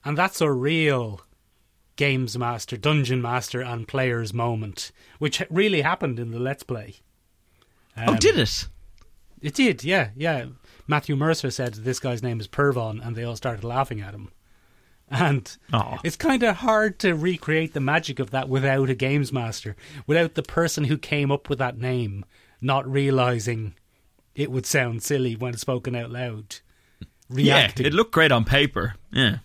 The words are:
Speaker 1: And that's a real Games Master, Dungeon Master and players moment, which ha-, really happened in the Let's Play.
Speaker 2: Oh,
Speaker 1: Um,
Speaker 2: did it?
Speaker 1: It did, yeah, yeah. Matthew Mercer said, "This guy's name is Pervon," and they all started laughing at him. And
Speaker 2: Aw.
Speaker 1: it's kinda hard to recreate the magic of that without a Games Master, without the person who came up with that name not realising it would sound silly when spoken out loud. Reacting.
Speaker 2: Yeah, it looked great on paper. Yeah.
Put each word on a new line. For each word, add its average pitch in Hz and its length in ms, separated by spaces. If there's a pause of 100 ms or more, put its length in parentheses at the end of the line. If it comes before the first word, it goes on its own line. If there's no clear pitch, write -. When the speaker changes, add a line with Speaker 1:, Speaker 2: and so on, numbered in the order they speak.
Speaker 1:
And 147 120
that's 185 220
a 156 120
real 131 680 (720)
Games 131 420
Master, 120 400
Dungeon 131 460
Master 123 380
and 120 260
players 117 480
moment, 113 560 (260)
which 151 220
ha-, 185 100
really 185 320
happened 143 380
in 117 100
the 113 100
Let's 131 240
Play. 104 340 (1000)
Speaker 2:
Oh, 113 160
Speaker 1:
Um, 113 40
Speaker 2:
did 381 200
it? - 300 (760)
Speaker 1:
It 147 140
did, 208 280
yeah, 160 320
yeah. 139 300 (420)
Matthew 147 280
Mercer 151 340
said, 123 240
"This 113 260
guy's 120 240
name 117 160
is 101 80
Pervon," 120 580
and 117 100
they 117 80
all 120 120
started 110 280
laughing 120 360
at 101 140
him. 104 160 (800)
And 139 460 (180)
Speaker 2:
Aw. - 300
Speaker 1:
it's 165 140
kinda 240 360
hard 214 460
to 180 160
recreate 160 580
the 147 60
magic 143 400
of 123 120
that 135 180
without 135 400
a 131 60
Games 135 360
Master, 113 440 (300)
without 160 300
the 147 80
person 160 420
who 151 120
came 143 340
up - 180
with 139 100
that 123 180
name 113 480 (360)
not 135 280
realising 123 880 (600)
it 139 160
would 127 140
sound 120 380
silly 127 320
when 120 200
spoken 123 400
out 120 160
loud. 117 460 (720)
Reacting. 135 560
Speaker 2:
Yeah, - 20
it 139 60
looked - 180
great 160 220
on 117 120
paper. 139 500 (160)
Yeah. 120 340